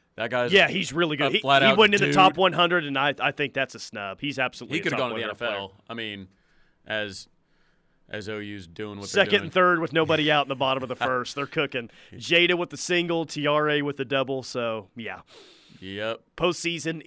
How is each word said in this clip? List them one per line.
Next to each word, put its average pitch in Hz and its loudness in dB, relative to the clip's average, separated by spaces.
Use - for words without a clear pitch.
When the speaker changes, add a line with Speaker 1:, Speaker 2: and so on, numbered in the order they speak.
Speaker 1:
that 113 -4
guy's 123 0
Speaker 2:
Yeah, 180 6
he's 147 -4
really 156 0
Speaker 1:
a - -8
Speaker 2:
good. 139 0
He, 170 0
Speaker 1:
flat 135 6
Speaker 2:
he 135 6
Speaker 1:
out 139 4
Speaker 2:
wasn't 208 8
in 196 2
the 190 2
Speaker 1:
dude. 143 0
Speaker 2:
top 185 8
one 185 4
hundred, 170 2
and 139 -6
I, 139 2
I 143 0
think 143 -4
that's 135 -2
a 113 -16
snub. 101 -10
He's 139 -6
absolutely 127 -4
Speaker 1:
He 143 -2
Speaker 2:
a - -12
Speaker 1:
coulda 147 -2
Speaker 2:
top - -2
Speaker 1:
gone 123 -2
to 110 -6
the 113 -6
Speaker 2:
one 110 -6
hundred 104 -10
player. 117 -4
Speaker 1:
N 101 -4
F 98 -6
L. 98 -12
I 113 -10
mean, 104 -10
as, 104 -6
as 104 -10
O 107 -8
U's 101 -12
doing 101 -12
what 101 -10
Speaker 2:
Second 190 2
Speaker 1:
they're 202 4
doing. - -2
Speaker 2:
and 151 -12
third 180 4
with 160 -4
nobody 156 2
out 143 4
in 135 -16
the 135 -2
bottom 131 0
of 117 -10
the 123 -6
Speaker 1:
<laughs> 123 -2
Speaker 2:
first. 127 -2
They're 139 -6
cooking. 131 -4
Jada 170 2
with 175 -4
the 143 -12
single, 170 0
T 143 -4
R 151 2
A 147 2
with 143 -4
the 135 -4
double. 135 -2
So, 113 -6
yeah. 98 -12
Speaker 1:
Yep. 104 -8
Speaker 2:
Postseason, 165 -4